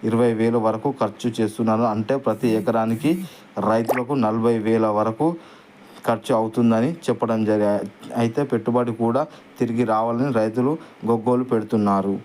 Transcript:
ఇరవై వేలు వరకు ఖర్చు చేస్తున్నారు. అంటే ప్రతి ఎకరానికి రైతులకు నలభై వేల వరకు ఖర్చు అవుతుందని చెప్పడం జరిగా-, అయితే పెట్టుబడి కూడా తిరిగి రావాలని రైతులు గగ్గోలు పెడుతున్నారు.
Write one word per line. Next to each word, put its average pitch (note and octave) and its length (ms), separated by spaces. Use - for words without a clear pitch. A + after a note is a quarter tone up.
ఇరవై A#2 280
వేలు A2+ 260
వరకు A2 420
ఖర్చు A2 300
చేస్తున్నారు. A2 420
అంటే A2 340
ప్రతి A#2+ 320
ఎకరానికి A2+ 760
రైతులకు A#2+ 420
నలభై A2+ 460
వేల A2 280
వరకు A2 500
ఖర్చు A#2 280
అవుతుందని A2+ 580
చెప్పడం A2+ 520
జరిగా-, G#2 420
అయితే A#2 260
పెట్టుబడి A#2+ 500
కూడా A#2 340
తిరిగి A#2 260
రావాలని A#2 480
రైతులు A#2+ 460
గగ్గోలు A#2 380
పెడుతున్నారు. G#2 800